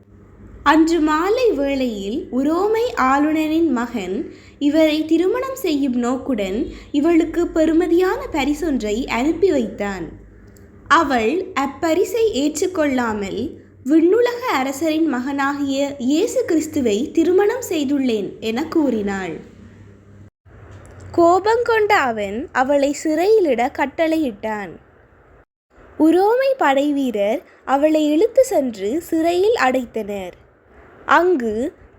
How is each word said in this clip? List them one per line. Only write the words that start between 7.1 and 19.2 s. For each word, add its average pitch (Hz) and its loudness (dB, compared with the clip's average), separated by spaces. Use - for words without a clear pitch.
பெறுமதியான 349 2
பரிசொன்றை 269 -2
அனுப்பி 330 0
வைத்தான். 196 -4
அவள் 277 2
அப்பரிசை 339 0
ஏற்றுக்கொள்ளாமல், 254 -2
"விண்ணுலக 440 2
அரசரின் 311 0
மகனாகிய 277 -2
இயேசு 339 0
கிறிஸ்துவை 277 0
திருமணம் 403 2
செய்துள்ளேன்" 269 -2
என 226 -4
கூறினாள். 202 -2